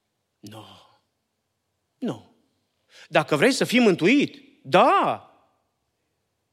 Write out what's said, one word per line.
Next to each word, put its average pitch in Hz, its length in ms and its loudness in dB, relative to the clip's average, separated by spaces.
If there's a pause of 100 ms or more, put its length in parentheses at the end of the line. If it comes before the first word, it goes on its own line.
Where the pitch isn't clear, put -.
(400)
Nu. 107 260 -20 (1300)
Nu. 151 380 -12 (760)
Dacă 156 260 -2
vrei 196 160 2
să - 120 -2
fii 220 160 -2
mântuit, 214 840 -2
da. 185 680 0 (1200)